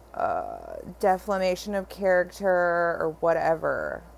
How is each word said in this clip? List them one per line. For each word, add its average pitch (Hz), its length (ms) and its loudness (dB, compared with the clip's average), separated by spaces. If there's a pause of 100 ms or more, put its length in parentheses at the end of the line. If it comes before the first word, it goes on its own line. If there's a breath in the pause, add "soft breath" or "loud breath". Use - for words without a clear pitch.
(160)
uh, 50 600 -4 (220)
defamation 190 760 0
of 190 120 -4
character 175 1120 2
or 160 200 -2
whatever. 151 840 0 (160)